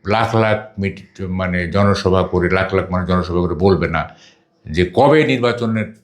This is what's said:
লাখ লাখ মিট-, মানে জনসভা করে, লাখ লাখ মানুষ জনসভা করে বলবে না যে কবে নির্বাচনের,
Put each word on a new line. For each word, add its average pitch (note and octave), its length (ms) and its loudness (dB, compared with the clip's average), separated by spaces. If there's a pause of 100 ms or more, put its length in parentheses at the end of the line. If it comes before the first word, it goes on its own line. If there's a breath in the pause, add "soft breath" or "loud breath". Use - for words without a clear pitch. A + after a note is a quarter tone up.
লাখ A2 280 0
লাখ G#2+ 460 0
মিট-, F#2+ 480 -8
মানে F2+ 400 -2
জনসভা F#2+ 540 2
করে, F2 280 0
লাখ F#2 240 0
লাখ F2 160 0
মানুষ F2+ 180 -2
জনসভা F2 320 0
করে F2 140 -2
বলবে E2+ 340 2
না D#2+ 200 -4 (600 soft breath)
যে F2 240 0
কবে C#3+ 320 4
নির্বাচনের, A#2 600 -2 (180)